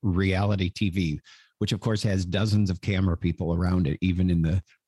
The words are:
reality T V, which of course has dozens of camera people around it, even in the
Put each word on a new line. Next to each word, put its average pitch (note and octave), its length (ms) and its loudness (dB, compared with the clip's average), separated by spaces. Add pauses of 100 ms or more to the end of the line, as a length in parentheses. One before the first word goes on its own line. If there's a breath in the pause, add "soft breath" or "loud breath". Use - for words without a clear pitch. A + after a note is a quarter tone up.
reality F#2+ 680 0
T G2+ 200 -2
V, E2 300 -2 (380 loud breath)
which G#2+ 140 -2
of G#2 80 -4
course A2 240 -2
has F#2+ 200 0
dozens G2+ 460 2
of F2+ 100 -4
camera F#2+ 360 0
people E2+ 360 -2
around F2+ 360 2
it, C#2+ 120 -2
even F#2 300 2
in E2+ 120 2
the E2 200 2 (260 soft breath)